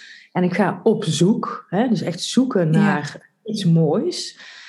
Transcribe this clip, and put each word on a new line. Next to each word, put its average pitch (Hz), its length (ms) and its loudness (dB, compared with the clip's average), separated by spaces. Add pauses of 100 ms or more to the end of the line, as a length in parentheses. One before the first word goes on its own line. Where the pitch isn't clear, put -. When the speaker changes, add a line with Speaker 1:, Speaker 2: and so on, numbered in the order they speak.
(320)
Speaker 1:
en 175 100 -2
ik 180 120 0
ga 185 280 0
op - 220 2
zoek, 175 640 0
hè, 220 200 0
dus 180 140 0
echt 170 180 -6
zoeken 196 520 0
Speaker 2:
Ja. 160 60 4
Speaker 1:
naar 147 520 0 (140)
iets 214 200 -4
moois, 165 720 0 (300)